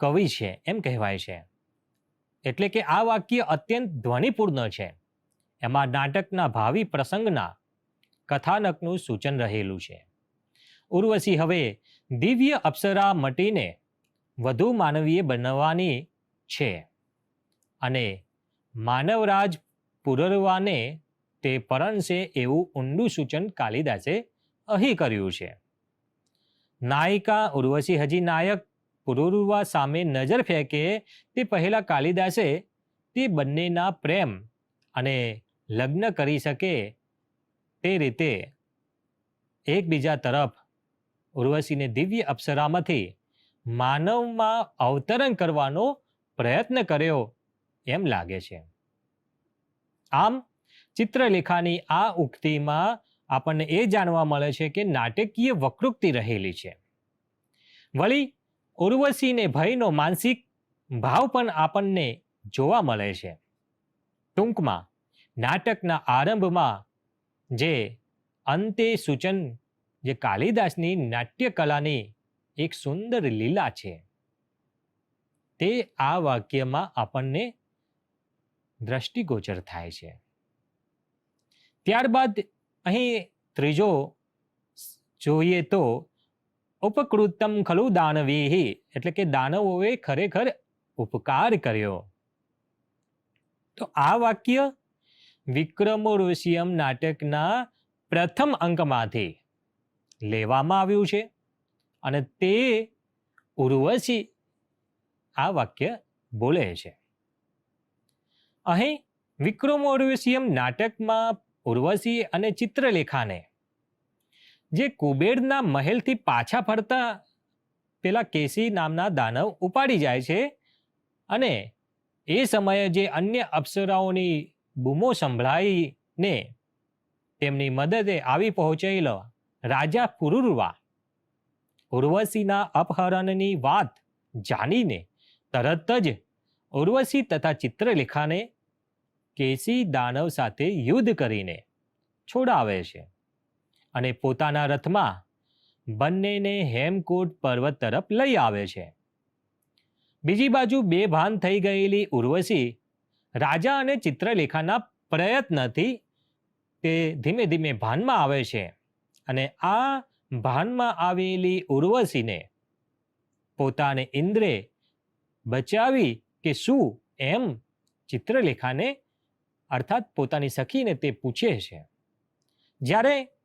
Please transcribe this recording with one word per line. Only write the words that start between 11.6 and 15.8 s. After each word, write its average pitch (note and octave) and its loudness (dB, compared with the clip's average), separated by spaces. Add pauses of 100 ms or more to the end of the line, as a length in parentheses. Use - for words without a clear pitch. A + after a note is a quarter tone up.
દિવ્ય A#3+ 2
અપ્સરા G3 2
મટીને C3+ -2 (580)
વધુ C3 0
માનવીય D#3 2
બનવાની C#3 0 (360)